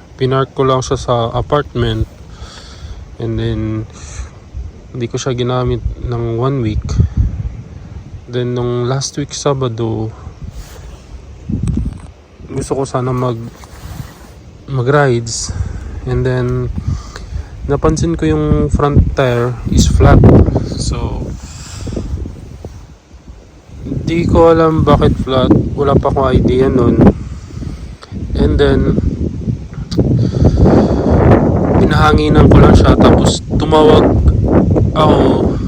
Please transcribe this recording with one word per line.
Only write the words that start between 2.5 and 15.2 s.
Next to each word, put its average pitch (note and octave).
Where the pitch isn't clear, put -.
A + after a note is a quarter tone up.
And A#2
then, A2
hindi A#2+
ko C3+
siya B2+
ginamit B2
ng A#2
one C#3
week. A2
Then, B2
nung B2
last C3+
week, C#3+
Sabado, A#2
gusto C3+
ko C3+
sana B2+
mag, B2+
mag-rides. B2+